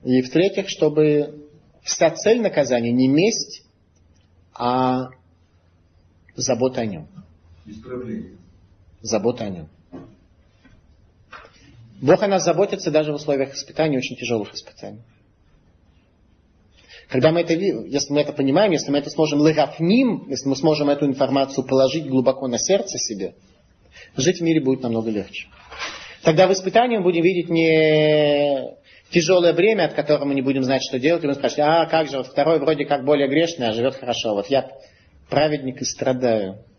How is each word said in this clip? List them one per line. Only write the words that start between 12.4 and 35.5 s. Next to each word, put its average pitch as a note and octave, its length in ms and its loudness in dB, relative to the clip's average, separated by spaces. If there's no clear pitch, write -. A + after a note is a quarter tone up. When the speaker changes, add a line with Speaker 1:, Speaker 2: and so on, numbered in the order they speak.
Speaker 1:
заботится F3 460 0
даже D3+ 220 0
в D3 40 -6
условиях C#3 380 -4
испытаний, D#3 440 -4
очень B2 180 -8
тяжелых A2+ 380 -6
испытаний. - 480 -18
Когда C3 220 4
мы E3+ 100 2
это E3 140 0
ви-, D#3 340 -2
если C#3 240 -4
мы D3 80 2
это C#3+ 120 -2
понимаем, D3+ 400 2
если C#3+ 180 -2
мы C#3+ 80 0
это C#3+ 120 -6
сможем D3 360 2
легафним, E3 840 2
если C#3 200 -6
мы C3+ 80 0
сможем D3 340 2
эту C#3+ 160 0
информацию C3+ 580 0
положить C3+ 440 2
глубоко C3 400 0
на A#2 100 -2
сердце - 400 -2
себе, F#2+ 360 -8
жить E3+ 240 0
в - 20 -4
мире E3 180 2
будет C3 220 -2
намного A2+ 280 -2
легче. - 380 -8
Тогда E3 260 4
в F#3+ 40 4
испытании G#3+ 460 0
мы F#3 60 -2
будем E3+ 180 2
видеть F3 260 0
не D3+ 1300 2
тяжелое E3+ 420 4
бремя, F#3 320 2
от D3 100 -2
которого D3 300 0
мы C#3 100 -2
не C3+ 80 -2
будем C3+ 220 0
знать, B2+ 180 0
что - 160 -6
делать, D#3+ 260 0
и - 20 0
мы C#3 80 0
спрашиваем: D3 360 0
«А E3 160 4
как D#3+ 220 0
же, C3+ 100 -6
вот B2 80 -6
второй D3+ 320 2
вроде D3 260 0
как C3+ 200 -2
более C#3+ 240 2
грешный, D#3 400 0
а A2 40 -2
живет A#2+ 220 -2
хорошо, A#2 400 -4
вот G2+ 140 -4
я C3+ 200 0
праведник D3 500 -2